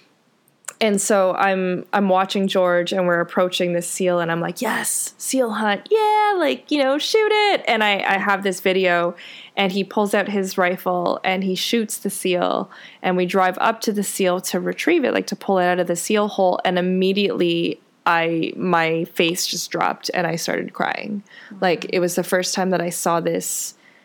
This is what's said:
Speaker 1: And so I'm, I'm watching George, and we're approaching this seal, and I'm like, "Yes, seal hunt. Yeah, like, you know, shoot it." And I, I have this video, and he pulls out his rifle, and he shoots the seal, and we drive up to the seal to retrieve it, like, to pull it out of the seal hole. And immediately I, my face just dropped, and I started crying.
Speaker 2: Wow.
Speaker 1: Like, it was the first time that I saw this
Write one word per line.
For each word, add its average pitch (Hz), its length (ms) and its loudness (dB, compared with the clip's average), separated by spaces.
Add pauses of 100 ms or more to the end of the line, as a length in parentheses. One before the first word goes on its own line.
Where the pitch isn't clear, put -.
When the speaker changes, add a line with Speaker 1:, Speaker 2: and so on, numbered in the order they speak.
(800)
Speaker 1:
And 208 200 2
so 190 340 2
I'm, 190 580 0
I'm 202 160 2
watching 190 400 2
George, 175 440 2
and 185 140 0
we're 175 140 2
approaching 180 540 0
this 175 140 -2
seal, 180 300 0
and 170 120 0
I'm 165 100 0
like, 170 200 -4
"Yes, 226 580 -4
seal 254 320 0
hunt. 208 400 -2
Yeah, 427 460 4
like, 277 340 -2
you 294 120 2
know, 269 160 2
shoot 427 340 2
it." 415 360 2
And 220 160 2
I, 202 220 4
I 196 120 2
have 196 240 0
this 196 180 0
video, 175 540 2 (420)
and 196 160 2
he 196 120 0
pulls 202 300 0
out 202 140 2
his 196 300 -2
rifle, 180 640 0
and 185 220 0
he 185 100 0
shoots 220 440 -2
the 202 120 -6
seal, 175 600 0 (320)
and 185 140 0
we 180 80 2
drive 185 360 2
up 226 220 0
to 220 100 0
the 202 100 -2
seal 185 400 0
to - 160 -4
retrieve 180 460 0
it, 226 100 0
like, - 140 -4
to 196 80 -4
pull 196 220 0
it 180 60 2
out 180 140 2
of 175 80 0
the 175 100 -2
seal 208 320 0
hole. 185 360 0
And 180 140 0
immediately 185 1040 0 (240)
I, 165 520 0
my 165 480 0
face 175 420 0
just - 240 -8
dropped, - 420 -2
and 180 140 -2
I 165 100 -2
started - 380 -6
crying. - 480 -4 (300)
Speaker 2:
Wow. 196 100 -18
Speaker 1:
Like, 170 280 0
it 180 100 0
was 175 160 0
the 180 80 0
first 180 280 -2
time 185 180 0
that 175 120 2
I 175 80 -2
saw 170 300 0
this 170 540 -4 (300)